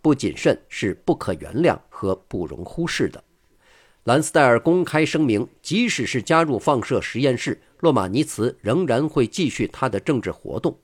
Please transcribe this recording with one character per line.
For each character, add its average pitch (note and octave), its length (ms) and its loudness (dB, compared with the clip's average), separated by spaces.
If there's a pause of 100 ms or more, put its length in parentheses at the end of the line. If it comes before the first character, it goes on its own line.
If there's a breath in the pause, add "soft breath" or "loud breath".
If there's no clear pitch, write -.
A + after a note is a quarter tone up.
不 - 140 4
谨 E2+ 200 -4
慎 - 320 0
是 - 280 -4 (100)
不 F3+ 100 2
可 - 200 -6
原 D2+ 260 -14
谅 D3+ 260 2
和 F#2+ 280 -4
不 F2+ 320 -8
容 F2 180 -12
忽 E3 220 -8
视 A2 200 -2
的。 - 160 -10 (800 soft breath)
兰 C3 160 4
斯 - 120 -6
戴 D#3 100 6
尔 A#2 160 6
公 F3 240 2
开 D#3 220 0
声 D3+ 180 0
明， A2+ 240 2 (140)
即 A#3 260 0
使 B2+ 180 -2
是 B2 160 -2
加 E3 220 2
入 C3 160 0
放 C3 240 2
射 A#2 160 0
实 - 220 -6
验 C3 160 2
室， - 240 -6 (180 soft breath)
洛 D#3+ 140 4
马 G2 140 2
尼 A2+ 140 0
茨 B2 380 -2
仍 D3+ 260 0
然 C3+ 220 0
会 C#3 180 2
继 D3 240 -2
续 G#2 160 -2
他 - 220 -4
的 G#2 120 -2
政 C3 200 0
治 F#2+ 100 -6
活 - 300 -8
动。 - 240 -4